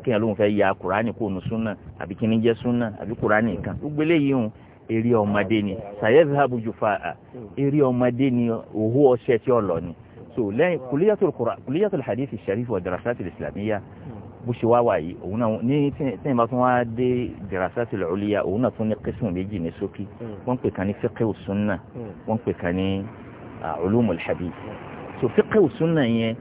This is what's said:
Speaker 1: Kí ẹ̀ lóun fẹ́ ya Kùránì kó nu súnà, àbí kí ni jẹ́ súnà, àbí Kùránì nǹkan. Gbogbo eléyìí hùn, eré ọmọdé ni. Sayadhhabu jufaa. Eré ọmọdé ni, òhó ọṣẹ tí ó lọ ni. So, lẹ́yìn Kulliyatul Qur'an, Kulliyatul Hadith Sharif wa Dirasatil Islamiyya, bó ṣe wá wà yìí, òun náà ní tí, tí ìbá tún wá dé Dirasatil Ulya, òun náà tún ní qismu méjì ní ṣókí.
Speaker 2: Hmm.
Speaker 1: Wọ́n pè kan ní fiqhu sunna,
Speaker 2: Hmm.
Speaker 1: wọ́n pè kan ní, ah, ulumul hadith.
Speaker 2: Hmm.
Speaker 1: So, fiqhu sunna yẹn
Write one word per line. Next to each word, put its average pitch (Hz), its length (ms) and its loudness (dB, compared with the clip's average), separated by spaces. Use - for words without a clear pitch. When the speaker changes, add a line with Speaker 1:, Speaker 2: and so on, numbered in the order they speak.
Speaker 1:
Kí 139 60 0
ẹ̀ 107 80 2
lóun 110 160 2
fẹ́ 104 240 2
ya 98 160 4
Kùránì 104 380 -2
kó 113 180 -4
nu 95 100 -4
súnà, 113 360 -4
àbí 90 160 -8
kí 117 100 -2
ni 110 160 4
jẹ́ 117 120 4
súnà, 120 460 -2
àbí 104 140 -6
Kùránì 110 420 2
nǹkan. 95 240 -6
Gbogbo 151 220 -4
eléyìí 156 300 4
hùn, 120 180 0
eré 113 260 2
ọmọdé 104 480 4
ni. 95 140 -2
Sayadhhabu 139 600 6
jufaa. 104 540 -2
Eré 139 240 2
ọmọdé 127 500 2
ni, 120 200 2
òhó 113 680 4
ọṣẹ 120 220 2
tí 131 120 -2
ó 120 100 6
lọ 90 200 0
ni. 85 140 -8
So, 107 140 0
lẹ́yìn 160 280 2
Kulliyatul 185 420 2
Qur'an, 110 240 -2
Kulliyatul 175 360 0
Hadith 113 280 -4
Sharif 117 220 -2
wa 104 120 0
Dirasatil 92 480 -4
Islamiyya, 90 520 -4
bó 120 60 -2
ṣe - 140 0
wá 120 160 8
wà 110 180 4
yìí, 82 240 -8
òun 98 160 -4
náà 110 220 0
ní 143 300 2
tí, 143 120 -6
tí 147 80 -4
ìbá 120 180 4
tún 123 100 -2
wá 123 260 4
dé 123 460 -2
Dirasatil 95 540 -2
Ulya, 101 400 0
òun 98 180 -2
náà 113 140 2
tún 110 120 -2
ní 107 60 0
qismu 110 260 -4
méjì 98 280 -4
ní 82 120 -4
ṣókí. 101 240 -6
Speaker 2:
Hmm. 110 160 -10
Speaker 1:
Wọ́n 123 120 0
pè 117 120 0
kan 95 160 -4
ní 104 140 0
fiqhu 110 340 -2
sunna, 101 320 -2
Speaker 2:
Hmm. 113 180 -10
Speaker 1:
wọ́n 110 160 0
pè 104 80 0
kan 87 240 -2
ní, 98 280 -2
ah, 78 220 -6
ulumul 101 340 2
hadith. 82 340 -4
Speaker 2:
Hmm. - 680 -14
Speaker 1:
So, 127 80 2
fiqhu 208 500 4
sunna 160 280 2
yẹn 113 340 0